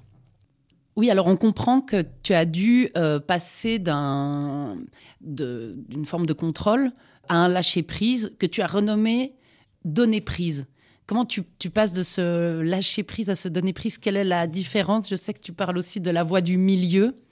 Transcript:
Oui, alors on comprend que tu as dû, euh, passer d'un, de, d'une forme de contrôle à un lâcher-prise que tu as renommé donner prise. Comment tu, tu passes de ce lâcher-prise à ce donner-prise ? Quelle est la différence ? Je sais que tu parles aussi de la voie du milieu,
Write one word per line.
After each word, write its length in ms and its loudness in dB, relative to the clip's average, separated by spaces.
Oui, 160 4
alors 160 4
on 100 6
comprend 440 2
que 240 0
tu 120 2
as 100 4
dû, 520 4
euh, 220 2
passer 600 -2
d'un, 1000 -4
de, 520 -8
d'une 180 -8
forme 180 -4
de 80 0
contrôle 600 0
à 160 4
un 40 4
lâcher-prise 920 0
que 80 0
tu 160 -2
as 60 -2
renommé 680 0
donner 360 2
prise. 460 -4
Comment 180 0
tu, 180 -6
tu 100 -6
passes 260 2
de 100 0
ce 560 0
lâcher-prise 680 -2
à 60 0
ce 140 -6
donner-prise ? 500 -4
Quelle 180 -2
est 60 0
la 240 0
différence ? 600 -2
Je 80 -4
sais 180 -8
que 60 -20
tu 120 -16
parles 260 -4
aussi 220 -6
de 120 0
la 100 2
voie 200 2
du 160 2
milieu, 580 4